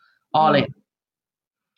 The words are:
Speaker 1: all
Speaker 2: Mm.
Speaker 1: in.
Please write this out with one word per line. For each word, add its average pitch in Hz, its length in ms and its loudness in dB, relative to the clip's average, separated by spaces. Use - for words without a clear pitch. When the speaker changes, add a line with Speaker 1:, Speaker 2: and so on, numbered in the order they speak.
Speaker 1:
all 156 220 2
Speaker 2:
Mm. 135 120 0
Speaker 1:
in. 127 100 -18